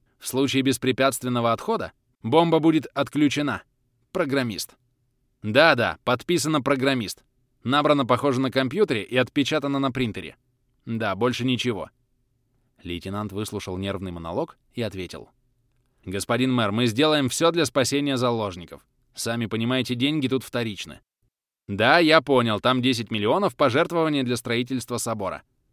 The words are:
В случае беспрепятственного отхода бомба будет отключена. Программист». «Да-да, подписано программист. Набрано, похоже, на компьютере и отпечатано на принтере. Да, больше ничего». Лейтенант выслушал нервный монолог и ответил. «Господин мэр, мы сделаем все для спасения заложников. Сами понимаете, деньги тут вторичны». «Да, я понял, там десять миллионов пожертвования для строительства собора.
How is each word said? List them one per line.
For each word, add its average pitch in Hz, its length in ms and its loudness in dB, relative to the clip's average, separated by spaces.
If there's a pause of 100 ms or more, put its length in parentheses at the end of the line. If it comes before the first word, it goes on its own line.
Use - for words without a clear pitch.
(180)
В - 100 -14
случае 131 340 2
беспрепятственного 127 880 0
отхода 151 400 -4 (300)
бомба 160 360 4
будет 156 340 4
отключена. 143 720 -2 (500)
Программист». 131 640 -4 (680)
«Да-да, 117 600 2
подписано 151 560 0
программист. 131 640 -2 (400)
Набрано, 143 400 2
похоже, 123 360 2
на 135 100 0
компьютере 131 540 0
и - 120 -6
отпечатано 135 600 0
на 135 120 0
принтере. 101 460 -6 (480)
Да, 110 320 -2
больше 120 300 0
ничего». 120 420 -2 (920)
Лейтенант 95 500 -8
выслушал 98 460 -8
нервный 98 320 -6
монолог 85 480 -8 (160)
и 120 80 -6
ответил. 92 480 -10 (720)
«Господин 117 480 -2
мэр, 113 200 2
мы 117 140 2
сделаем 143 420 2
все 165 240 2
для 170 120 0
спасения 139 520 0
заложников. 101 680 -4 (300)
Сами 117 320 -4
понимаете, 120 480 -2
деньги 139 320 0
тут 127 160 -2
вторичны». 107 580 -8 (680)
«Да, 113 320 6
я 160 200 6
понял, 120 380 4
там 123 240 2
десять 117 300 -2
миллионов 131 420 0
пожертвования 156 720 0
для 120 120 -2
строительства 120 600 -4
собора. 101 460 -6 (300)